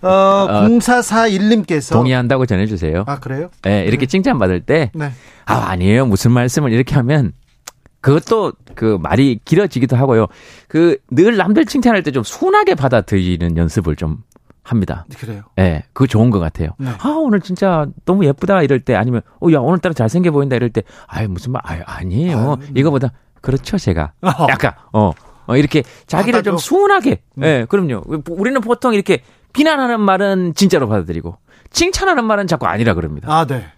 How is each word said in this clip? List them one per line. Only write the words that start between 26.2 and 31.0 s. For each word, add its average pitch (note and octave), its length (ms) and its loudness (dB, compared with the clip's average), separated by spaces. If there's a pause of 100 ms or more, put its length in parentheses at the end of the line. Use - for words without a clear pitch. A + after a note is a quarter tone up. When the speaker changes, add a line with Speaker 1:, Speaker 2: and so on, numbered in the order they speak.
Speaker 2:
좀 G3+ 100 0
Speaker 1:
받아줘. F3 100 -2
Speaker 2:
순하게. F#4+ 580 2 (140)
Speaker 1:
네. C#3 120 -2 (140)
Speaker 2:
예, A2+ 80 -4
그럼요. D3 340 -2 (260)
우리는 A3+ 320 -2
보통 A#3 340 0
이렇게 F#3+ 260 0 (320)
비난하는 C4 480 2
말은 F#3+ 540 0
진짜로 E3+ 340 2
받아들이고 E2+ 480 -4 (320)